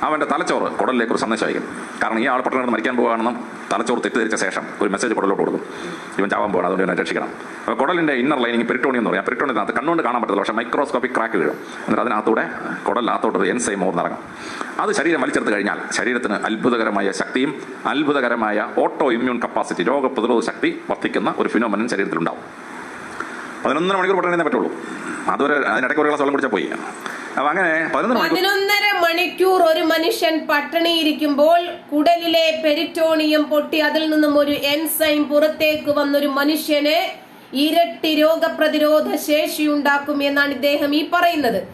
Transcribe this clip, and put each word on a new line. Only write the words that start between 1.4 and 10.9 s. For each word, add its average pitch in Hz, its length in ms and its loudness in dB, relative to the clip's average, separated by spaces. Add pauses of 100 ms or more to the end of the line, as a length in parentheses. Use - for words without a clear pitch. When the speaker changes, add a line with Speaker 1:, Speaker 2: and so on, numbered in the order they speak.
Speaker 1:
അയക്കും. - 400 -6 (180)
കാരണം 110 160 0
ഈ 131 60 0
ആൾ 127 120 2
പട്ടിണി 131 180 -2
കിടന്ന് 123 180 0
മരിക്കാൻ 120 220 0
പോവുകയാണെന്നും 117 520 0 (260)
തലച്ചോറ് 120 260 0
തെറ്റിദ്ധരിച്ച 104 460 -2
ശേഷം - 220 -4 (140)
ഒരു 101 80 2
മെസ്സേജ് 98 240 -2
കുടലോട്ട് 98 260 0
കൊടുക്കും, 80 260 -2 (540)
"ഇവൻ 101 100 0
ചാവാൻ 104 220 0
പോകണം, 90 140 0
അതുകൊണ്ട് 92 260 0
ഇവനെ 82 100 -2
രക്ഷിക്കണം." - 280 -4 (300)
അപ്പൊ 110 140 -4
കുടലിന്റെ 147 400 0
ഇന്നർ 131 300 0
ലൈനിങ് 117 240 0
പെരിട്ടോണിയം 131 320 0
എന്ന് 104 100 0
പറയും. 92 120 0
ആ - 20 -4
പെരിട്ടോണിയത്തിനകത്ത് 110 500 -2
കണ്ണുകൊണ്ട് 151 300 0
കാണാൻ 120 180 0
പറ്റത്തില്ല, 98 180 0
പക്ഷേ 95 140 -2
മൈക്രോസ്കോപ്പിക് 123 640 -2